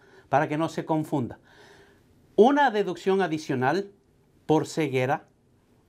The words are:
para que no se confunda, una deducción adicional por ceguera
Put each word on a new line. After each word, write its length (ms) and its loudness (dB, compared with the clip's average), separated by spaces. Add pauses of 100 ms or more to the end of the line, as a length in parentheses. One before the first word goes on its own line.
(300)
para 180 0
que 100 -6
no 100 -4
se 160 -8
confunda, 560 -4 (960)
una 360 6
deducción 500 -2
adicional 680 -2 (560)
por 180 2
ceguera 600 -2 (600)